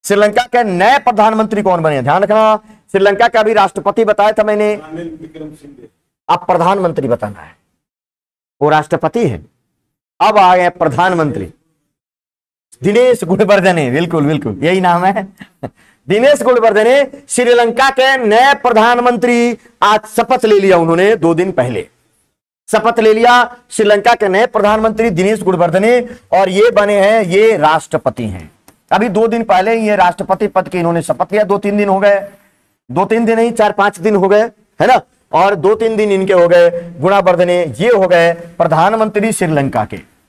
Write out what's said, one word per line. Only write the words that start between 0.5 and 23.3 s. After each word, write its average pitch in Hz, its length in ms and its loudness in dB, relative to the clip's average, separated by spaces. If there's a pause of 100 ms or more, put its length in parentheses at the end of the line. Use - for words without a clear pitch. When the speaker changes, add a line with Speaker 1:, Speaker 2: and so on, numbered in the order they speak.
Speaker 1:
नए 208 360 0
प्रधानमंत्री 214 600 0
कौन 185 200 0
बने? 151 200 -2
ध्यान 156 220 0
रखना, 214 360 0 (320)
श्रीलंका 202 360 2
का 220 160 0
भी 220 100 0
राष्ट्रपति 202 520 0
बताया 208 260 0
था 214 120 -2
मैंने, 208 320 0
Speaker 2:
रानिल 160 460 -14
विक्रम 156 300 -18
सिंघे। 135 380 -20 (400)
Speaker 1:
अब 175 160 -2
प्रधानमंत्री 175 640 -2
बताना 104 320 -6
है, - 160 -20 (1040)
वो 147 80 0
राष्ट्रपति 156 580 -2
है, 92 180 -8 (760)
अब 208 180 2
आ 190 180 6
गए 180 140 2
प्रधानमंत्री 156 840 -2 (1300)
दिनेश 233 420 0
गुणवर्धने। 180 680 0
बिल्कुल, 165 340 -2
बिल्कुल, 135 380 -4
यही 185 180 0
नाम 175 240 0
है। 196 220 -2 (800)
दिनेश 240 340 2
गुणवर्धने 240 880 0
श्रीलंका 240 600 0
के 262 280 0
नए 240 360 2
प्रधानमंत्री, 240 1040 0 (260)
आज 214 240 0
शपथ 240 380 -2
ले 208 140 4
लिया 190 180 4
उन्होंने, 170 380 2
दो 165 180 0
दिन 180 180 -2
पहले 123 360 -4 (840)
शपथ 226 300 0
ले 220 140 4
लिया। 240 440 2 (120)